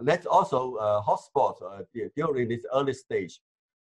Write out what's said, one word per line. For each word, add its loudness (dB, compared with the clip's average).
that's 0
also 2
a 2
hotspot, 0
uh, -12
du-, -6
during 0
this -4
early 2
stage. -6